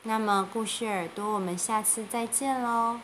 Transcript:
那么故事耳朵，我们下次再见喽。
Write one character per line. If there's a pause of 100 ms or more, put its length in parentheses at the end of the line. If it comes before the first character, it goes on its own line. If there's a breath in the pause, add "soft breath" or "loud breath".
那
么
故
事
耳
朵，
我
们
下
次
再
见
喽。